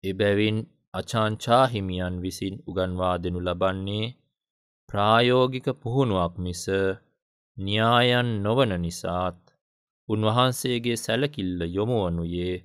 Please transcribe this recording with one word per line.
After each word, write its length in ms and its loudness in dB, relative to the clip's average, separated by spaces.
එබැවින් 540 2
අචාන් 420 -2
චාහිමියන් 800 2
විසින් 440 -6
උගන්වා 560 -2
දෙනු 220 -4
ලබන්නේ 720 -2
ප්‍රායෝගික 880 2
පුහුණුවක් 640 0
මිස 260 -6
න්‍යායන් 720 2
නොවන 360 2
නිසාත් 680 -4
උන්වහන්සේගේ 880 0
සැලකිල්ල 680 -2
යොමු 340 0
වනුයේ 560 -2